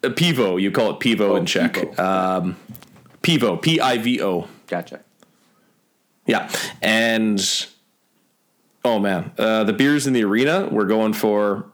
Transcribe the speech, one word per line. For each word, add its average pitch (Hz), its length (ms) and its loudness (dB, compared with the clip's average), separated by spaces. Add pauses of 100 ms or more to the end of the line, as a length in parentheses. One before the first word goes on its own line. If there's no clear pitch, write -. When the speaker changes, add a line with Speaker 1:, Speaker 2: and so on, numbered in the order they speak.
Speaker 1:
uh, 135 60 -2
pivo. 123 500 0
You 98 120 0
call 107 220 0
it - 80 -10
pivo 104 320 2
Speaker 2:
Oh, 107 40 2
Speaker 1:
in - 80 0
Czech. - 300 0
Speaker 2:
pivo. - 240 -6
Speaker 1:
Um, 92 580 0 (680)
pivo, 95 380 2
P 160 180 2
I 123 200 2
V 120 240 -2
O. 90 260 -2 (180)
Speaker 2:
Gotcha. - 340 -8 (1200)
Speaker 1:
Yeah, - 260 -2 (300)
and, 110 840 0 (1160)
oh 117 160 2
man, 95 380 -2
uh, 110 280 2
the 104 100 0
beers 139 320 2
in 131 80 0
the 117 100 2
arena 139 460 2
were 107 160 0
going 110 260 2
for 104 600 0